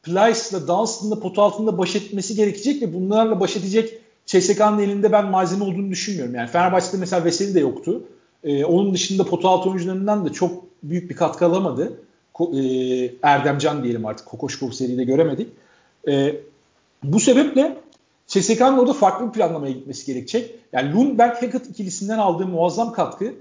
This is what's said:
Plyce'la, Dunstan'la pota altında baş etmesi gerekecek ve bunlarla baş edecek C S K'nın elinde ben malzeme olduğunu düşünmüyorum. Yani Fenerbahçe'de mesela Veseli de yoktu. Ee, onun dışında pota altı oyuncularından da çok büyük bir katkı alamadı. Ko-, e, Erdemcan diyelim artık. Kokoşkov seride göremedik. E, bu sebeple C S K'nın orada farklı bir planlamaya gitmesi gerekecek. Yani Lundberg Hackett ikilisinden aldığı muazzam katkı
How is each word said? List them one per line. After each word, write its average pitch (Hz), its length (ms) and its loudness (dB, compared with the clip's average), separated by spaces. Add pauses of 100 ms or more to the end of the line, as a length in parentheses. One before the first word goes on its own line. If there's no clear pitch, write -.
Plyce'la, 190 640 0
Dunstan'la 214 520 -2
pota 190 220 -2
altında 208 360 2
baş 180 180 -2
etmesi 202 400 -4
gerekecek 208 460 0
ve 185 120 -4
bunlarla 208 460 0
baş 185 180 0
edecek 202 440 -2 (240)
C 185 160 4
S 190 140 2
K'nın 208 240 4
elinde 202 320 2
ben 208 140 4
malzeme 190 380 0
olduğunu 196 260 -4
düşünmüyorum. 175 460 -6
Yani 117 120 -6
Fenerbahçe'de 180 500 2
mesela 180 280 -2
Veseli 190 300 0
de 175 40 6
yoktu. 147 440 -2 (400)
Ee, 143 220 0
onun 185 280 2
dışında 190 320 0
pota 180 240 0
altı 185 200 2
oyuncularından 190 560 -2
da 147 80 -4
çok 180 300 -2 (200)
büyük 175 260 -6
bir - 60 -8
katkı 175 300 0
alamadı. 175 480 0 (400)
Ko-, 165 260 -2
e, 127 640 -2
Erdemcan 143 600 2
diyelim 113 220 -2
artık. 107 200 -8
Kokoşkov 131 460 -8
seride 127 320 -4
göremedik. 147 460 0 (580)
E, 143 280 2 (680)
bu 147 160 0
sebeple 277 580 4 (500)
C 196 140 2
S 220 160 2
K'nın 262 200 4
orada 247 160 4
farklı 208 340 2
bir 202 40 -6
planlamaya 160 400 -2
gitmesi 127 340 -12
gerekecek. 139 500 -6 (180)
Yani 135 200 -2
Lundberg 240 400 4
Hackett 247 360 -6
ikilisinden 202 480 -6
aldığı 190 300 0
muazzam 180 460 0
katkı 196 480 -4